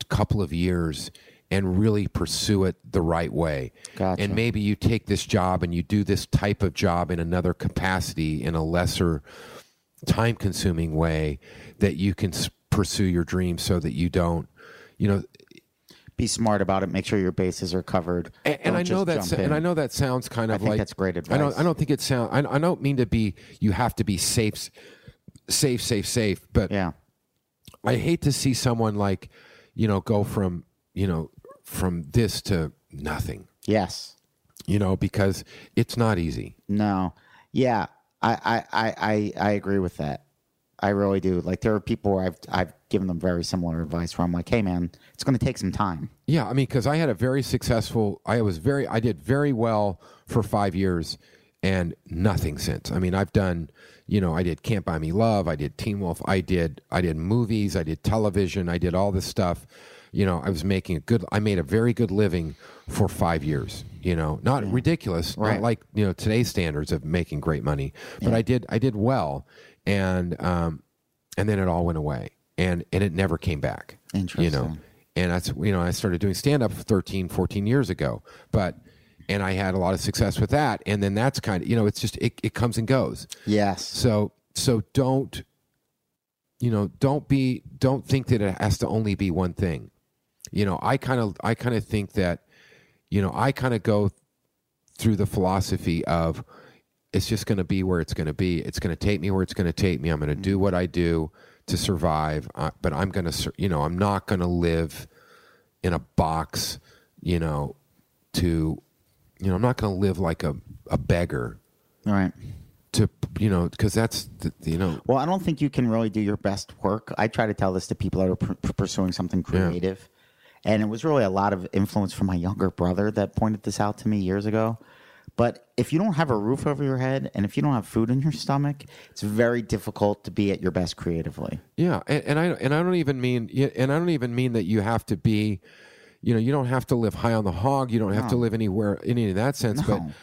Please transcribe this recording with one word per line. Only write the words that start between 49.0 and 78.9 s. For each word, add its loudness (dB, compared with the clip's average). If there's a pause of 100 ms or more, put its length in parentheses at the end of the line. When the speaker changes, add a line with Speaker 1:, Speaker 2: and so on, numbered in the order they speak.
Speaker 1:
did 0
very 2
well 0 (240)
for 2
five 0
years 0 (460)
and 0 (100)
nothing 0
since. -4
I 0
mean, 2
I've 0
done, 0 (360)
you 2
know, 2
I 0
did -2
Can't -2
Buy -2
Me -2
Love, 2
I -2
did -6
Teen -4
Wolf, -4
I 2
did, -2
I 0
did 0
movies, 0
I -2
did -6
television, 0
I 0
did 0
all 2
this 0
stuff. -2 (460)
You 2
know, 0
I 0
was -2
making 0
a -4
good, 2
I 2
made 2
a 0
very 2
good 0
living 0 (340)
for 2
five 0
years, -4 (180)
you 2
know, 0
not 2
Speaker 2:
Yeah. -4
Speaker 1:
ridiculous, -2
Speaker 2:
Right. 2
Speaker 1:
not -2
like, 0 (140)
you 2
know, 0
today's 0
standards -2
of -2
making -2
great -2
money, -2 (260)
but 2
Speaker 2:
Yeah. 4
Speaker 1:
I 2
did, 0
I 0
did 2
well. 0 (420)
And, 0
um, 0 (560)
and 0
then 2
it 2
all 2
went 0
away -4 (280)
and, 0
and 2
it 0
never 0
came -2
back, -6 (140)
you 0
know? 2
Speaker 2:
Interesting. 0 (360)
Speaker 1:
And 0
that's, -2
you 2
know, 2
I 0
started -2
doing 0
stand-up 2
thirteen, -2
fourteen -2
years 2
ago, -4 (280)
but, 0 (520)